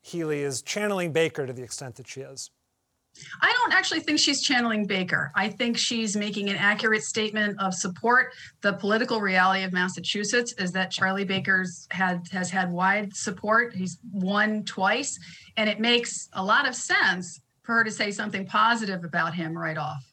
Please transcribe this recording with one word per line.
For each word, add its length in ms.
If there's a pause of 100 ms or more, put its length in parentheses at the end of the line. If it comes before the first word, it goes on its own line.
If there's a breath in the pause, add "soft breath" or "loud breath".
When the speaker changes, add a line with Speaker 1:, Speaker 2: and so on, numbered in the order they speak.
Speaker 1:
Healey 320
is 200
channeling 520
Baker 340
to 60
the 100
extent 320
that 120
she 140
is. 300 (880 loud breath)
Speaker 2:
I 160
don't 160
actually 280
think 180
she's 220
channeling 440
Baker. 500
I 140
think 280
she's 380
making 340
an 60
accurate 480
statement 560
of 140
support. 600 (280 loud breath)
The 120
political 460
reality 460
of 80
Massachusetts 800
is 200
that 180
Charlie 340
Baker's 640
had, 400
has 180
had 220
wide 440
support. 580
He's 240 (160)
won 500
twice, 560 (380 loud breath)
and 100
it 120
makes 540
a 100
lot 240
of 80
sense 680 (220)
for 120
her 80
to 80
say 200
something 340
positive 580
about 300
him 240
right 200
off. 360